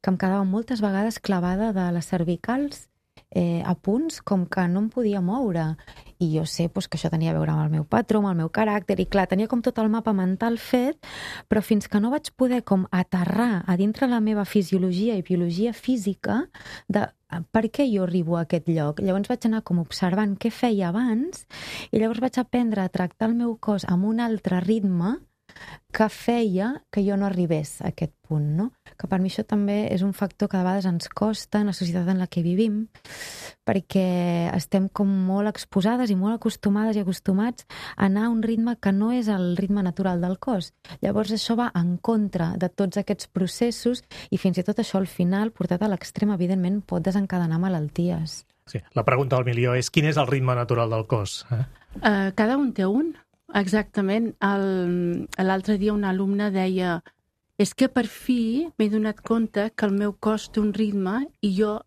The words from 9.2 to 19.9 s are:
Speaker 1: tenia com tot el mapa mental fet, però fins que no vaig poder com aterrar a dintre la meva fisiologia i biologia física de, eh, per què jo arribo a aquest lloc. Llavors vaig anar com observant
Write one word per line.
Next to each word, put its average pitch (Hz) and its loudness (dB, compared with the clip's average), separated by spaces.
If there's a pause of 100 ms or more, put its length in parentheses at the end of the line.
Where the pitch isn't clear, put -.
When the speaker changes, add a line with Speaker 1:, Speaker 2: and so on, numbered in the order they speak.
Speaker 1:
tenia 202 0
com 240 0
tot 240 0
el 220 2
mapa 220 0
mental 190 0
fet, 254 0 (500)
però 208 2
fins 208 0
que 208 2
no 226 2
vaig 302 -4
poder 247 0
com 185 2
aterrar 185 0
a 180 2
dintre 220 2
la 240 2
meva 208 0
fisiologia 190 0
i 175 -4
biologia 180 0
física 214 -2 (440)
de, 202 0 (240)
eh, 170 -6 (100)
per 220 0
què 285 2
jo 196 0
arribo 175 0
a 165 -2
aquest 165 -2
lloc. 151 0
Llavors 196 0
vaig 247 -2
anar 220 -2
com 175 0
observant 190 0